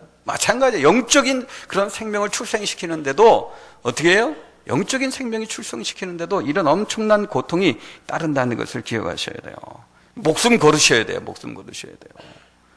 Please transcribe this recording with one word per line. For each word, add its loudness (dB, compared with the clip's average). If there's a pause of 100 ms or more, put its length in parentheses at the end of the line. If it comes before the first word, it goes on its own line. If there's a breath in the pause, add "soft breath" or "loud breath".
(240)
마찬가지예요. 2
영적인 4 (200 loud breath)
그런 -2
생명을 -4
출생시키는데도 2 (280 loud breath)
어떻게 0
해요? 2 (300)
영적인 -2
생명이 -6
출생시키는데도 -6
이런 0
엄청난 0
고통이 -2 (280 loud breath)
따른다는 -2
것을 -8
기억하셔야 -6
돼요. -16 (580 soft breath)
목숨 2
걸으셔야 4
돼요. -6
목숨 -14
걸으셔야 -16
돼요. -20 (500 loud breath)